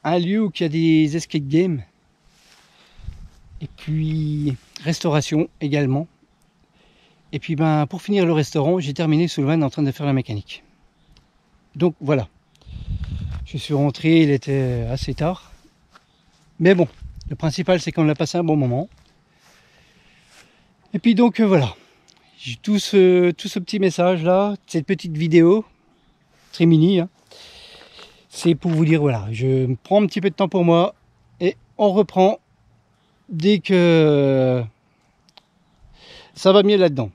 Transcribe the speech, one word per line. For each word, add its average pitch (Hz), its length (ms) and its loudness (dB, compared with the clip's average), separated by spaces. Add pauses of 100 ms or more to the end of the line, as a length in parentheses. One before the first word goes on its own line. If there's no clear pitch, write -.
un 175 160 0
lieu 196 240 0
où 190 120 -2
il - 60 -6
y 175 40 0
a 156 40 -2
des 160 480 2
escape 151 300 -6
games. 160 340 0 (1800)
Et 147 160 -14
puis 151 800 -4 (280)
restauration 156 640 -2 (100)
également. 147 480 -2 (1300)
Et 147 60 -8
puis 160 180 -6
ben, 151 300 2
pour 180 140 -10
finir 196 240 0
le 170 60 2
restaurant, 156 480 0
j'ai 139 140 -6
terminé 160 340 0
sous - 140 -4
le 135 60 0
van 160 160 0
en 135 60 -2
train 156 140 -4
de 135 80 0
faire 147 140 -8
la 139 80 0
mécanique. 117 500 -6 (1120)
Donc 156 240 0
voilà. 135 280 -2 (1160)
Je - 120 -12
suis 147 160 -6
rentré, 156 500 2
il 147 60 2
était 131 600 -2
assez 131 240 -6
tard. 165 380 -6 (1080)
Mais 180 140 6
bon, 175 140 2 (420)
le 143 60 -10
principal 165 440 -2
c'est 165 120 -8
qu'on 156 160 0
a 151 80 0
passé 170 220 -4
un 170 60 -2
bon 156 120 0
moment. 135 320 -2 (2000)
Et 202 60 -4
puis 233 140 2
donc, 233 260 2
euh, 220 60 4
voilà. 151 300 2 (640)
J'ai 120 160 -12
tout 208 220 -2
ce, 180 540 4
tout - 160 -12
ce 196 100 -8
petit 190 220 -6
message 180 440 0
là, 196 320 0 (120)
cette 165 180 -6
petite 165 320 -6
vidéo, 170 480 4 (840)
très - 160 0
mini, 170 320 4
hein. 175 100 -4 (1200)
C'est - 240 0
pour 170 160 -4
vous 160 160 2
dire, 156 160 2
voilà, 113 300 -2
je 131 340 -2
me 123 100 -2
prends 208 280 0
un - 20 2
petit 185 160 -4
peu 196 80 -2
de 165 60 -8
temps 196 120 -2
pour 175 160 -2
moi 170 300 4 (460)
et 185 180 -2 (220)
on 208 120 2
reprend 185 480 2 (880)
dès 196 300 0
que 147 1080 2 (1700)
ça 190 160 2
va 202 100 6
mieux 202 160 4
là-dedans. 135 380 0